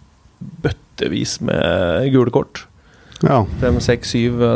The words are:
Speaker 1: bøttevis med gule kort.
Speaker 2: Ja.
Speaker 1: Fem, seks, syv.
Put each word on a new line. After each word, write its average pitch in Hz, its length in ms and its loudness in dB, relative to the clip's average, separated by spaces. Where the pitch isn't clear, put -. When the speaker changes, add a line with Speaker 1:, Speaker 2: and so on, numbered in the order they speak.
Speaker 1:
bøttevis - 800 -4
med 87 680 0
gule 123 200 4
kort. - 320 -2
Speaker 2:
Ja. 113 220 4
Speaker 1:
Fem, 123 200 2
seks, - 340 -2
syv. 120 240 0